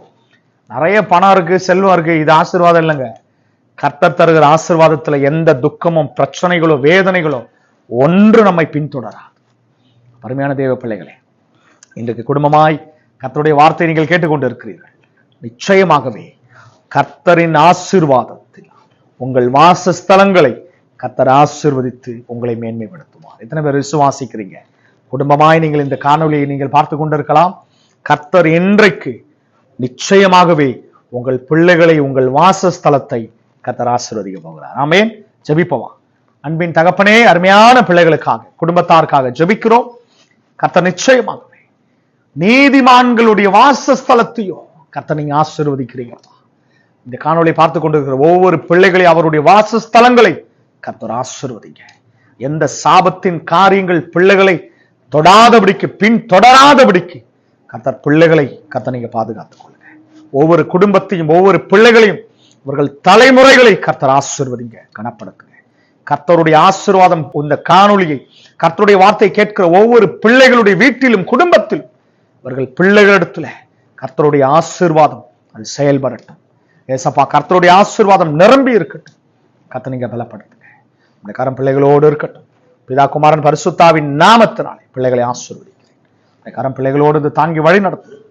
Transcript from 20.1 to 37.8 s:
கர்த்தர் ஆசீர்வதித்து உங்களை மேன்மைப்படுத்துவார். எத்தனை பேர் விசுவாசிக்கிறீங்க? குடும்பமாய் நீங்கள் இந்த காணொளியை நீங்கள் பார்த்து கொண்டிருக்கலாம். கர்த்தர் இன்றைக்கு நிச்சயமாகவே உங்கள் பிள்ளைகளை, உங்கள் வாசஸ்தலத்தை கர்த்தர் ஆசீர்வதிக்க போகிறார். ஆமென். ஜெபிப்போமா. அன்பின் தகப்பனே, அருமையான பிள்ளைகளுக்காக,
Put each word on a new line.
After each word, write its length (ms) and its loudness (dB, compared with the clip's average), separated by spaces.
கர்த்தர் 320 -4
ஆசீர்வதித்து 1000 -2
உங்களை 300 -8
மேன்மைப்படுத்துவார். 840 -14
எத்தனை 320 -6
பேர் 200 -4
விசுவாசிக்கிறீங்க? 640 -6
குடும்பமாய் 480 0
நீங்கள் 240 -2
இந்த 180 -6
காணொளியை 440 -2
நீங்கள் 240 -6
பார்த்து 280 -2
கொண்டிருக்கலாம். 680 -2
கர்த்தர் 460 0
இன்றைக்கு 800 0
நிச்சயமாகவே 1000 0
உங்கள் 300 -6
பிள்ளைகளை, 600 2
உங்கள் 320 -2
வாசஸ்தலத்தை 960 -2
கர்த்தர் 260 -8
ஆசீர்வதிக்க 500 -6
போகிறார். 400 -20
ஆமென். 480 -2
ஜெபிப்போமா. 380 -4
அன்பின் 300 -6
தகப்பனே, 520 0
அருமையான 560 4
பிள்ளைகளுக்காக, 600 0